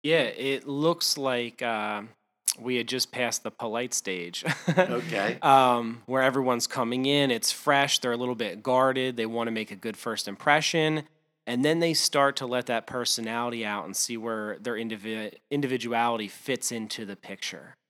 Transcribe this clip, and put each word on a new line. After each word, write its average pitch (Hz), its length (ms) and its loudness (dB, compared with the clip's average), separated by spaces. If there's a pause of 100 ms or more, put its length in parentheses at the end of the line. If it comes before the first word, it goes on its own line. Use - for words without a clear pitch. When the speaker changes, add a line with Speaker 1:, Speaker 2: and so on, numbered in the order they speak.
Speaker 1:
Yeah, 156 200 4
it 131 440 -2
looks 151 520 0
like, 123 440 -2
uh, 107 400 -2 (580)
we 123 160 -2
had 117 100 -2
just 127 260 -2
passed 120 320 -4
the 110 60 -6
polite 117 440 -6
stage. 90 500 -6 (160)
<laughs> - 180 0
Speaker 2:
Okay. 120 640 0
Speaker 1:
Um, 123 640 6
where 131 160 0
everyone's 127 440 2
coming 127 400 -2
in, 143 240 4
it's 113 220 0
fresh, 139 460 4
they're 123 140 0
a 117 40 0
little 123 180 -2
bit 107 280 -4
guarded, 131 540 2
they 117 100 0
wanna 113 260 -2
make 110 180 -4
a 104 60 -12
good 110 200 -6
first - 320 -6
impression, 156 760 2 (420)
and 123 180 0
then 160 160 4
they 165 140 4
start 139 420 4
to 135 100 -6
let 123 200 -2
that 117 200 -2
personality 117 800 -4
out 104 220 -4
and 98 100 -8
see - 220 -2
where 110 400 -6
their 117 160 -4
indivi-, 110 580 -6 (180)
individuality 120 800 0
fits - 440 -6
into 113 340 -8
the 98 100 -12
picture. 78 580 -12 (160)